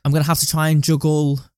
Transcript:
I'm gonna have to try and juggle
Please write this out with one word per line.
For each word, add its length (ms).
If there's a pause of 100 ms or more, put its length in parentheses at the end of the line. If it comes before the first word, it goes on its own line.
I'm 80
gonna 100
have 160
to 80
try 220
and 120
juggle 600 (160)